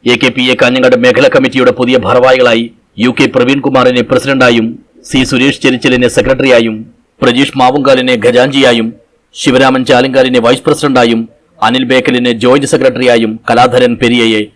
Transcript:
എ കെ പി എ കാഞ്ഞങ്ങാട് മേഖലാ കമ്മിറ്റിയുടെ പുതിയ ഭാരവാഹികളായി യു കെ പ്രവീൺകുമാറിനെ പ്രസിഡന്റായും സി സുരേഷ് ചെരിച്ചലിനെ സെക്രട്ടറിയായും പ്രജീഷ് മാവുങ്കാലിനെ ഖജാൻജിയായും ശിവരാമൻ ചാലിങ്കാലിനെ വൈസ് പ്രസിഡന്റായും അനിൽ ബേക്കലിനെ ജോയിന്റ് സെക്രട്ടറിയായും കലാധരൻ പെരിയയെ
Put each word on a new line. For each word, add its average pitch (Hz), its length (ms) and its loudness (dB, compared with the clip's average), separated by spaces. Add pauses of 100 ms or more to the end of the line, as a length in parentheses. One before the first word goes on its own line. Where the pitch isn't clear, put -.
(140)
എ 117 100 0
കെ 131 140 2
പി 131 40 -4
എ 127 200 0
കാഞ്ഞങ്ങാട് 127 340 2
മേഖലാ 127 400 0
കമ്മിറ്റിയുടെ 127 360 0
പുതിയ 127 260 -2
ഭാരവാഹികളായി 123 760 0 (280)
യു 120 220 -2
കെ 139 40 2 (100)
പ്രവീൺകുമാറിനെ 127 680 0
പ്രസിഡന്റായും 120 800 0 (260)
സി 131 180 -2
സുരേഷ് 131 380 -2
ചെരിച്ചലിനെ 123 460 -2
സെക്രട്ടറിയായും 117 880 -2 (280)
പ്രജീഷ് 127 360 -2
മാവുങ്കാലിനെ 131 580 0 (100)
ഖജാൻജിയായും 123 680 0 (400)
ശിവരാമൻ 131 520 0
ചാലിങ്കാലിനെ 127 540 2
വൈസ് 117 280 2
പ്രസിഡന്റായും 123 680 0 (260)
അനിൽ 123 200 0
ബേക്കലിനെ 123 480 -2
ജോയിന്റ് 123 360 0
സെക്രട്ടറിയായും 120 720 0 (100)
കലാധരൻ 120 460 2
പെരിയയെ 117 460 0 (140)